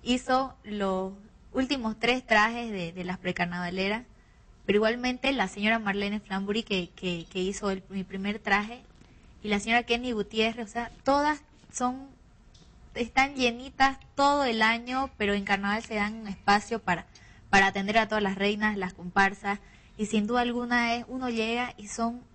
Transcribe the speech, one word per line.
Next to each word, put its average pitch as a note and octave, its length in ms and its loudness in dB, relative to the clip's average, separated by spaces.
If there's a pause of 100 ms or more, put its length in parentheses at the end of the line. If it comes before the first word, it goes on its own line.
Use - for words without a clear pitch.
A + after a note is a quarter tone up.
hizo B3+ 600 0
los F#3+ 500 -2 (400)
últimos B3 460 -2
tres B3+ 260 0
trajes A3+ 460 2
de, F3 200 -4
de F3+ 120 -10
las F3+ 160 -6
precarnavaleras, F3+ 840 -2 (640)
pero G3+ 120 2
igualmente B3 540 0
la A3+ 160 0
señora G#3+ 300 0
Marlene G3+ 440 -2
Flamburi G3+ 420 -2
que, F#3 320 -2
que, F3 340 -6
que F#3+ 120 -6
hizo G3+ 280 -2
el, F#3+ 200 -4
mi F#3+ 140 -6
primer G3 360 -6
traje, G#3 420 0 (600)
y G#3 60 -6
la G#3 100 2
señora A3+ 240 2
Kenny A#3+ 280 -2
Gutiérrez, A3 560 0
o - 40 -18
sea, A#3 200 -6 (120)
todas D4 380 2 (300)
son, B3+ 360 -4 (880)
están C4 400 0
llenitas C4 640 0 (160)
todo C#4+ 280 4
el A3+ 200 4
año, A#3+ 540 0
pero G3+ 180 2
en G3+ 100 -2
carnaval G3+ 380 0
se - 120 -8
dan G#3 200 0
un A3 120 -10
espacio G3+ 520 2
para, - 260 -2 (440)
para G3 180 6
atender G3 300 0
a A3 100 4
todas G#3+ 160 0
las G3 120 0
reinas, G#3 420 0
las F#3 160 -4
comparsas, G3 680 0 (380)
y G#3+ 100 -2
sin G#3 200 0
duda A#3+ 140 2
alguna A#3+ 540 0
es, A#3+ 120 -8
uno B3+ 220 -6
llega A#3 480 -2
y G#3 100 -14
son A#3 340 -4 (140)